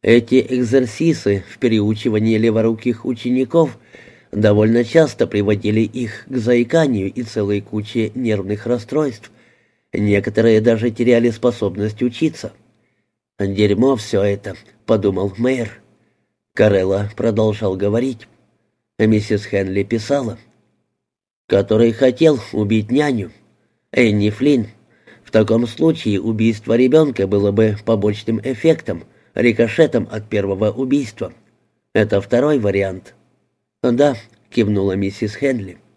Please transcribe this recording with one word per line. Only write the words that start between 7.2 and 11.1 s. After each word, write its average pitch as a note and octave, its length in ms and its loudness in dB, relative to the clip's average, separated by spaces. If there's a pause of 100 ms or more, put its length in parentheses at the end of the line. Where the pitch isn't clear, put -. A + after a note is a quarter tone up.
целой G#2 380 -4
куче G#2+ 540 -6
нервных G#2 500 -4
расстройств, B2 680 -4 (600)
некоторые G#2 680 2
даже A2+ 300 2
теряли A#2 400 2